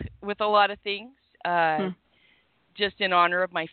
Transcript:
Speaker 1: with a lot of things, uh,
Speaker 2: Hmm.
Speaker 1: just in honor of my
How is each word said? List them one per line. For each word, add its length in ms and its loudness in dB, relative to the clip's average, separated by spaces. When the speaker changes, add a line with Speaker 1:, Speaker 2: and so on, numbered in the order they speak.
Speaker 1:
with 200 -8
a 60 -2
lot 240 4
of 100 -12
things, 320 -8
uh, 320 2
Speaker 2:
Hmm. 100 0
Speaker 1:
just 260 -4
in 120 -2
honor 300 2
of 80 -4
my 220 -4